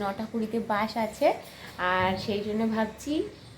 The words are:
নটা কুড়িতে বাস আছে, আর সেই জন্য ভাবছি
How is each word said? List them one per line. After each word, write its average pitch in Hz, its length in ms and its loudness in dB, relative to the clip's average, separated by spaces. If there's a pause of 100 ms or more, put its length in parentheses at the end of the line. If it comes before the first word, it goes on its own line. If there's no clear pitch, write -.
নটা 196 280 -2
কুড়িতে 226 280 0 (120)
বাস 214 220 2 (140)
আছে, 277 220 2 (640)
আর 185 180 4 (140)
সেই 208 220 0
জন্য 214 160 0 (120)
ভাবছি 220 380 0 (460)